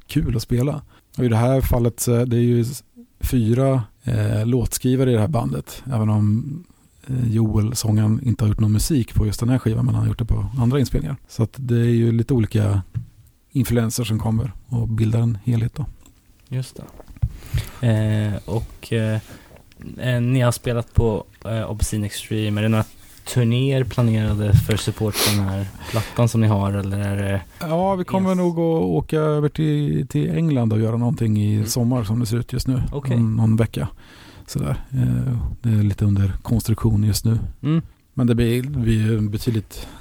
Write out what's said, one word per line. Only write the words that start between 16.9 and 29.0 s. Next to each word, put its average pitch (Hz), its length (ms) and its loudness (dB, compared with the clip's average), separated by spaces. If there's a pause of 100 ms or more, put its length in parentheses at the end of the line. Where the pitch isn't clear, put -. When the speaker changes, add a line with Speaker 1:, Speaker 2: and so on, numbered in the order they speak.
Speaker 2:
det. 123 60 2
Eh, 107 460 2 (120)
och, - 480 -6
eh, 110 260 0 (800)
eh, 123 240 -2
ni 127 200 2
har 120 100 4
spelat 120 420 -4
på, 113 300 2 (220)
eh, 110 260 -4
Obscene 107 340 -4
Extreme. 104 560 -2
Är - 20 0
det 110 60 2
några 110 160 2 (480)
turnéer 131 500 2
planerade 110 720 0
för - 240 4
support 107 360 -2
på 104 220 0
den 101 120 0
här 98 180 -2 (260)
plattan 117 380 0
som 113 120 2
ni 110 60 4
har, 101 260 2
eller 98 260 -2
är 101 180 -2
det 98 240 -2 (180)
Speaker 1:
Ja, 180 360 0
vi 180 80 -4
kommer 190 260 0
Speaker 2:
Yes. 185 80 2
Speaker 1:
nog 180 160 2
att 165 300 2
åka 160 360 0